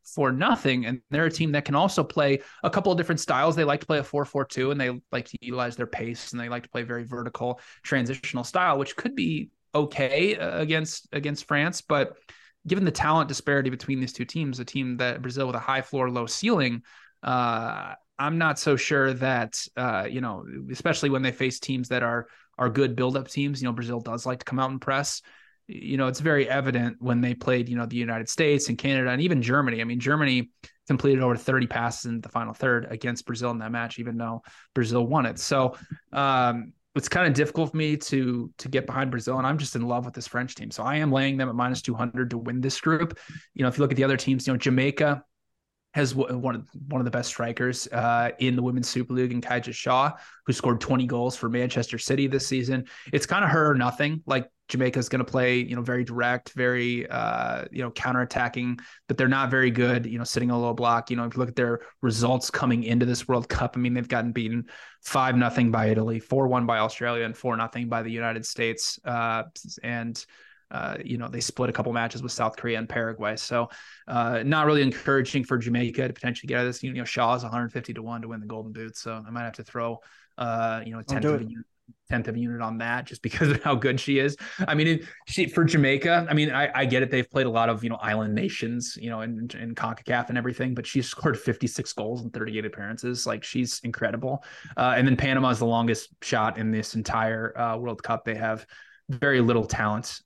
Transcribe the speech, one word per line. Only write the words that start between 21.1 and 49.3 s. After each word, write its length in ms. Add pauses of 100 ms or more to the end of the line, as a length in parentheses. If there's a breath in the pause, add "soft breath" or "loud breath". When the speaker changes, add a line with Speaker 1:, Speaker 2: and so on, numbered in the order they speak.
Speaker 1:
they 100
face 300
teams 260
that 160
are, 240 (300 soft breath)
are 120
good 280
build-up 320
teams, 320
you 80
know, 20
Brazil 300
does 240
like 140
to 60
come 140
out 120
and 100
press. 400 (460 soft breath)
You 280
know, 120
it's 120
very 300
evident 500
when 220
they 120
played, 360
you 80
know, 80
the 100
United 320
States 400
and 100
Canada 340
and 100
even 200
Germany. 380
I 60
mean, 160
Germany 500 (360 loud breath)
completed 360
over 140
thirty 280
passes 460
in 80
the 80
final 260
third 360
against 360
Brazil 260
in 80
that 120
match, 280
even 180
though 260 (320 loud breath)
Brazil 320
won 180
it. 140
So, 380 (340 loud breath)
um, 640 (200)
it's 140
kinda 220
difficult 420
for 60
me 180
to, 640
to 100
get 180
behind 260
Brazil, 260
and 100
I'm 100
just 200
in 60
love 200
with 100
this 140
French 280
team. 160
So 120
I 140
am 120
laying 280
them 100
at 80
minus 260
two 120
hundred 380
to 60
win 220
this 220
group. 360 (360 loud breath)
You 80
know, 80
if 80
you 40
look 100
at 40
the 80
other 140
teams, 280
you 60
know, 60
Jamaica 640 (680)
has 180
w-, 260
one 180
of, 120 (220)
one 100
of 60
the 60
best 180
strikers, 640
uh, 460
in 180
the 40
Women's 280
Super 240
League 180